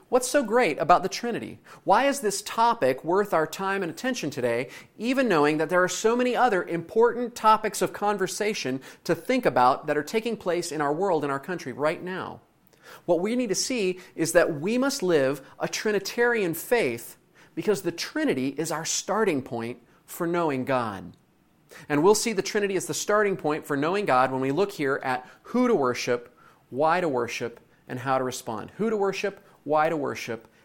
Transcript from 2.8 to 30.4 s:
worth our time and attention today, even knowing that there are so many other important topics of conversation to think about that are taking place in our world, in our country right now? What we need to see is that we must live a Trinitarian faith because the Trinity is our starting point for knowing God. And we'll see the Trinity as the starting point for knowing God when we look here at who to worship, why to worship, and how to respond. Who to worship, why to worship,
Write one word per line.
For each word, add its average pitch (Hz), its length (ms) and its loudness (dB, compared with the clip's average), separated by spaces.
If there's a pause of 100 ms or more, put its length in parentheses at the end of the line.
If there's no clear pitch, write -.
worth 190 300 0
our 160 140 2
time 190 340 -4
and 165 100 -4
attention 240 380 -6
today, 120 400 -2 (300)
even 247 280 0
knowing 151 300 4
that 156 120 0
there 180 140 4
are 180 40 2
so 220 280 0
many 247 200 0
other 208 280 2
important 226 720 0
topics 214 480 2
of 185 120 0
conversation 196 840 -2 (260)
to 170 100 2
think 254 320 0
about 127 400 4
that 147 100 2
are 151 60 0
taking 220 340 -4
place 175 340 -4
in 156 100 -4
our 143 120 2
world, 170 300 0
in 143 80 -2
our 139 80 -2
country 165 340 -8
right 147 300 -2
now? 165 380 -8 (640)
What 170 160 2
we 214 140 0
need 247 140 -2
to 185 60 0
see 185 440 -2 (160)
is 160 180 -2
that 160 280 4
we 214 160 0
must 269 240 0
live 151 400 2 (180)
a 156 80 -4
Trinitarian 214 840 0
faith 156 640 -2 (380)
because 190 260 0
the 170 100 -2
Trinity 170 580 -2
is 156 220 -4
our 160 140 -4
starting 190 560 0
point 120 380 -8 (260)
for - 220 -6
knowing 165 360 0
God. 110 540 -2 (720)
And 147 140 2
we'll 202 100 8
see 220 200 0
the 190 100 -2
Trinity 202 320 -2
as 170 100 -2
the 160 80 -6
starting 208 420 0
point 151 300 -4
for 147 100 -4
knowing 175 300 0
God 131 260 4
when 131 100 -2
we 135 100 0
look 196 220 0
here 139 300 -2
at 131 240 -4 (140)
who 247 260 0
to 240 60 4
worship, 123 580 0 (400)
why 160 280 2
to 175 80 0
worship, 120 520 -4 (280)
and 127 120 -8
how 131 180 0
to 131 60 0
respond. 113 540 -8
Who 214 120 0
to 220 80 -2
worship, 196 420 -2 (240)
why 151 240 2
to 165 80 0
worship, 123 520 -6 (180)